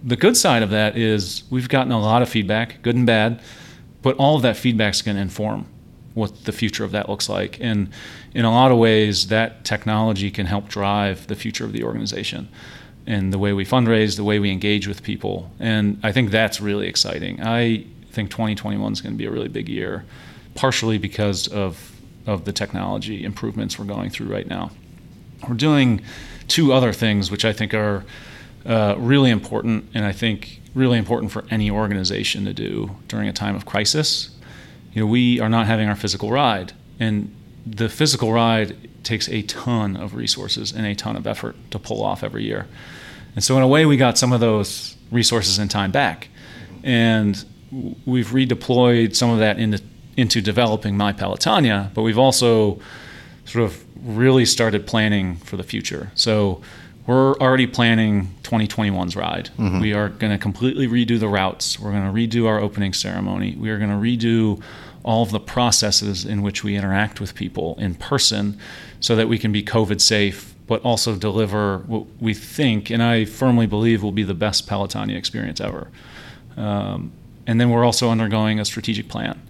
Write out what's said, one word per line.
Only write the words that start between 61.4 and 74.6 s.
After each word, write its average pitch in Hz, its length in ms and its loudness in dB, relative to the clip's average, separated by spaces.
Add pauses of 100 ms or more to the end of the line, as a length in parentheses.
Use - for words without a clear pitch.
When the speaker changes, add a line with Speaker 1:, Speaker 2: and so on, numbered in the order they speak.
Speaker 1:
We're 104 120 -4
gonna 98 200 0
redo 113 340 2
our 107 140 2
opening 101 320 -2
ceremony. 95 640 -4
We 110 120 -4
are 107 80 -4
gonna 104 200 0
redo 113 640 2 (400)
all 113 200 2
of 104 80 0
the 104 100 -2
processes 104 840 0
in 101 160 -2
which 101 200 -4
we 101 140 -2
interact 98 440 -2
with 101 140 -8
people 87 440 -6
in 92 160 -2
person 104 640 -2 (420)
so 117 160 2
that 110 120 4
we 113 100 2
can 107 120 0
be 104 120 0
covid 104 380 0
safe, 101 540 0 (120)
but 113 160 -2
also 113 340 0
deliver 101 720 0
what 110 180 -6 (160)
we 113 140 0
think, 110 560 -2
and 117 120 0
I 117 220 2
firmly 117 420 2
believe, 107 360 2
will 104 100 -2
be 104 100 0
the 98 120 -2
best 101 340 -2